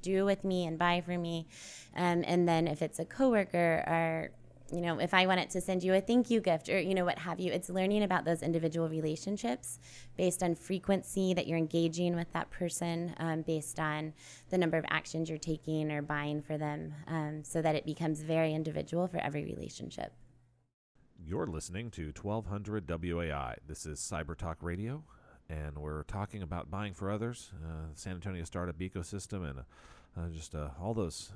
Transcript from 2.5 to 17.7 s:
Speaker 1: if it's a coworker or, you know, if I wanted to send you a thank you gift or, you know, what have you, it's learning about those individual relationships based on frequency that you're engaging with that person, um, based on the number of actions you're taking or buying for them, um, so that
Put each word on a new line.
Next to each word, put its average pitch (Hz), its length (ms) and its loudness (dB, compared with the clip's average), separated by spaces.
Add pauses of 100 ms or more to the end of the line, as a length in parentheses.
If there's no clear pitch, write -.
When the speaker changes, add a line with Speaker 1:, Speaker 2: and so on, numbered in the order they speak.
Speaker 1:
if 151 120 -2
it's 156 180 -2
a 165 60 -2
coworker 185 800 4
or, 165 460 0 (420)
you 175 80 -2
know, 170 180 0
if 170 140 2
I 185 140 8
wanted 180 240 4
to 180 100 0
send 185 220 0
you 185 100 4
a 190 80 8
thank 233 300 4
you 226 100 6
gift 160 280 2
or, 190 100 4
you 185 160 2
know, 180 100 4
what - 140 2
have 165 200 -4
you, 180 120 0
it's 170 180 -2
learning 190 320 4
about 190 240 2
those 165 160 2
individual 165 480 2
relationships 165 880 -2 (400)
based 180 240 2
on 170 140 2
frequency 185 800 2
that 175 100 2
you're 165 120 0
engaging 165 580 2
with 170 180 -2
that 165 160 -2
person, 170 680 -2
um, 160 260 0
based 156 360 -2
on 156 320 -2 (380)
the 185 80 2
number 165 180 4
of 156 140 2
actions 160 400 0
you're 156 80 -4
taking 156 540 -2
or 147 100 -2
buying 147 400 -2
for 151 160 -4
them, 151 380 -4 (100)
um, 151 380 -4
so 165 180 0
that 156 140 4